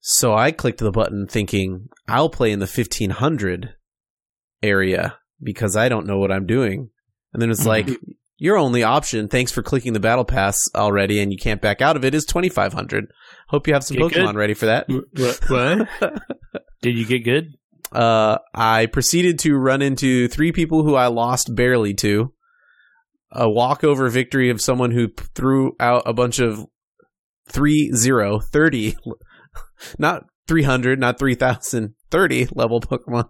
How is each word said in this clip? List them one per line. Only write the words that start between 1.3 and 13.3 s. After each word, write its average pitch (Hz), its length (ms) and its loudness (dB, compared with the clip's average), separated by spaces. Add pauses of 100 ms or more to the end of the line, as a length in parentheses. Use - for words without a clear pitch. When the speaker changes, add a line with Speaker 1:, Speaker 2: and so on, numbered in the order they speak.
Speaker 1:
"I'll 143 200 2
play 120 240 0
in 101 60 -2
the 98 80 -4
fifteen 107 440 -4
hundred 98 640 -4 (880)
area 95 540 0 (240)
because 107 360 -4
I 113 120 2
don't 107 180 -2
know 101 120 -2
what 98 140 0
I'm 95 140 -2
doing." 113 440 -2 (420)
And - 80 -4
then 117 100 2
it's 110 140 -2
like, 110 240 2 (260)
Speaker 2:
<laughs> - 220 -20
Speaker 1:
"Your 185 220 2
only 123 240 2
option, 113 460 0
thanks 127 240 0
for 120 100 -4
clicking 127 300 -2
the 107 80 -2
battle 113 240 0
pass 98 340 0 (160)
already 101 460 2
and 101 120 -2
you 95 60 -8
can't 107 240 -4
back 104 180 0
out 151 160 2
of 127 80 -4
it, 135 100 0
is 151 100 0
twenty-five 170 480 -2
hundred. 104 340 -6 (420)